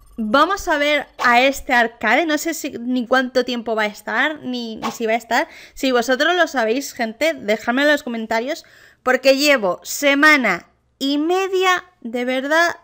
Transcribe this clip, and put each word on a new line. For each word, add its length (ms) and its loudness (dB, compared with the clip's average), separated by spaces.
vamos 520 0
a 100 2
ver 300 0
a 160 4
este 320 0
arcade, 520 2
no 140 0
sé 160 -4
si, 160 -8
ni 380 -4
cuánto 360 2
tiempo 300 -6
va 80 -2
a 40 0
estar, 560 -4
ni, 340 -8
ni 160 -8
si 140 -6
va 80 0
a 20 2
estar. 320 -2
Si 160 -2
vosotros 460 2
lo 100 2
sabéis, 460 -2
gente, 420 -4
dejadme 480 -2
en 60 4
los 160 2
comentarios, 600 -4
porque 340 4
llevo 460 2
semana 880 2
y 180 0
media, 640 0
de 220 -6
verdad, 600 0